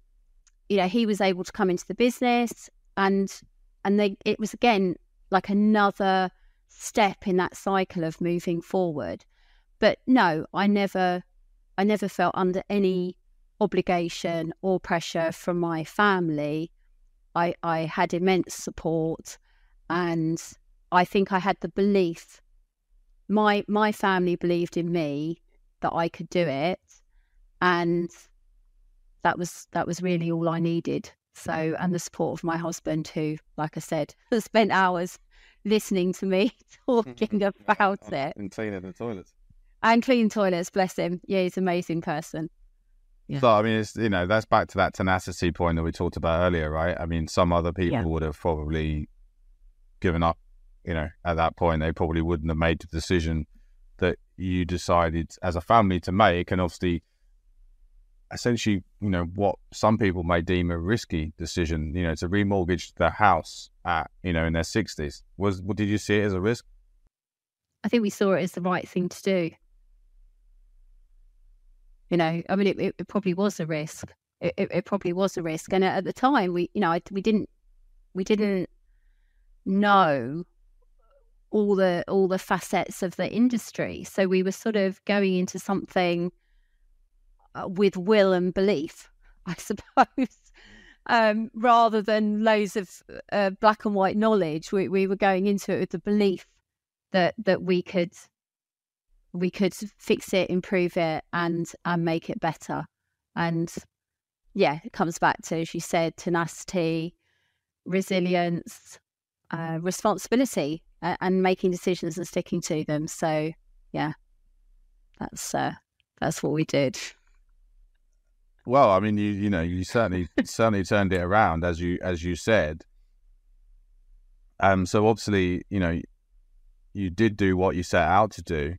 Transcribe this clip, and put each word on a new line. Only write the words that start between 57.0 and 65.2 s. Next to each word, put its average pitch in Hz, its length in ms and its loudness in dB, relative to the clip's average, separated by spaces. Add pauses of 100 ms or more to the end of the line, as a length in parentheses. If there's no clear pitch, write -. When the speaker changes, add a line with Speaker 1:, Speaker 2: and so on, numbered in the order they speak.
Speaker 2:
essentially, 110 500 0 (180)
you 104 100 -2
know, 87 140 0 (120)
what 98 240 0 (120)
some 107 240 2
people 92 280 0
may 85 160 2
deem 87 320 0
a 85 60 -4
risky 85 600 -4
decision, 80 560 -4
you 90 80 -2
know, 82 140 -2
to 90 120 -6
remortgage 98 640 0
their 82 160 2
house - 600 0 (140)
at, 82 260 -2 (140)
you 92 80 -2
know, 80 120 2
in 82 100 0
their 82 100 0
sixties. - 580 -4 (140)